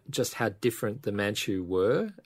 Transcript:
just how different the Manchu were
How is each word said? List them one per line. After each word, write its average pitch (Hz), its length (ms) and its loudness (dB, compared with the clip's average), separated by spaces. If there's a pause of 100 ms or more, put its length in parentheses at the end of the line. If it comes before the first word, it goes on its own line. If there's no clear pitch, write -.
(100)
just 131 240 -2
how 110 160 0
different 113 540 -2
the - 60 -2
Manchu 101 540 0
were 107 460 2 (160)